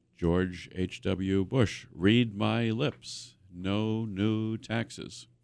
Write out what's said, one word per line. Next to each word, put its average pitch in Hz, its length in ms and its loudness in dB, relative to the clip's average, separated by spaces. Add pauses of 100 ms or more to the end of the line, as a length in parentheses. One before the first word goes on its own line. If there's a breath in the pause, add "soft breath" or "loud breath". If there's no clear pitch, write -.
(180)
George 87 580 0
H 92 260 -4
W 95 440 0
Bush. 117 460 0
"Read 107 440 4
my 110 340 0
lips. - 680 -4 (160)
No 104 540 -2
new 110 520 0
taxes." - 720 -8 (160)